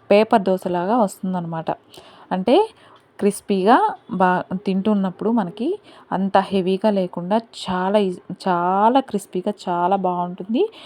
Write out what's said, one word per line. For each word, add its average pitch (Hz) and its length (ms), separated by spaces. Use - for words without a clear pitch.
పేపర్ 220 320
దోశలాగా 185 540
వస్తుందన్నమాట. 180 720
అంటే 247 360
క్రిస్పీగా 214 760
బా 180 320
తింటున్నప్పుడు 196 640
మనకి 233 500
అంత 190 260
హెవీగా 190 520
లేకుండా 185 480
చాలా 190 600
ఈజీ, 190 220
చాలా 196 520
క్రిస్పీగా 202 520
చాలా 175 280
బాగుంటుంది. 185 720